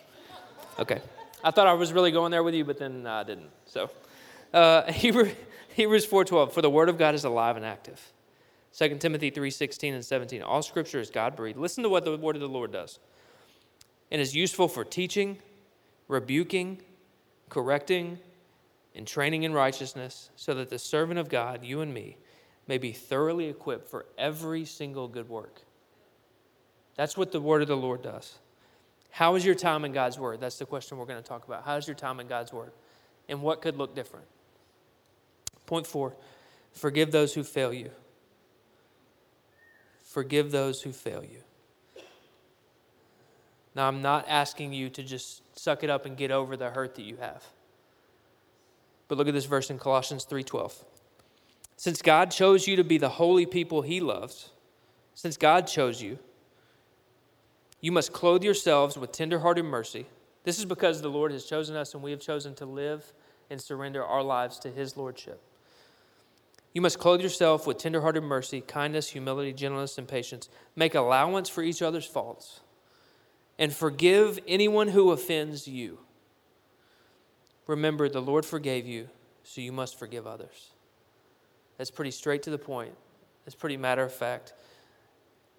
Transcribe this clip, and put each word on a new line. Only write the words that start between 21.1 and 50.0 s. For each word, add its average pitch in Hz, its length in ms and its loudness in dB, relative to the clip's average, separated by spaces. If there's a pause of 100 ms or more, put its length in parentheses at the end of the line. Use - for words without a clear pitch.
of 156 100 -6
God, 120 340 -2
you 135 180 -6
and 147 120 -6
me, 104 240 -12 (500)
may 131 100 0
be 123 140 -4
thoroughly 156 560 -2
equipped 139 400 -8
for - 180 -12 (120)
every 160 480 -4
single 139 420 -10
good 117 220 -12
work." 110 320 -14 (1300)
That's 147 220 -4
what 185 140 -2
the 156 100 -2
word 151 200 4
of 147 60 2
the 143 100 0
Lord 127 240 -4
does. 110 380 -14 (720)
How 170 240 4
is 180 100 2
your 185 100 6
time 156 300 0
in 135 80 -6
God's 127 260 -2
word? 117 220 -6
That's 127 160 -8
the 139 80 -10
question 135 320 -12
we're 120 80 -12
gonna 120 160 -12
talk 117 240 -16
about. 120 180 -12
How 147 140 -4
is 147 100 -6
your 143 80 -8
time 131 240 -8
in 123 80 -14
God's 120 240 -6
word? 120 200 -12 (580)
And 143 120 -8
what 156 200 0
could 156 160 -4
look 135 180 -6
different? 120 300 -14 (1400)
Point 165 220 -6
four, 131 280 -6 (580)
forgive 151 380 0
those 151 220 4
who 147 100 -4
fail 127 300 -2
you. 123 180 -12 (2000)
Forgive 143 480 -2
those 135 320 -2
who 135 80 -8
fail - 320 -10
you. - 180 -20 (2250)
Now, 135 140 0
I'm 135 140 -2
not 143 260 2
asking 143 460 -2
you 131 160 -6
to 131 140 -14
just 131 380 -12 (160)
suck 147 260 -2
it 147 60 0
up 139 160 -2
and 131 100 -12
get 135 160 -4
over 135 240 -2
the 123 140 -6
hurt 131 260 -6
that 120 60 -14
you 110 160 -14
have. 117 260 -12 (1600)
But 143 100 -2
look 143 100 4
at 147 60 2
this 135 120 0
verse 135 240 0
in 131 100 -8
Colossians 131 460 0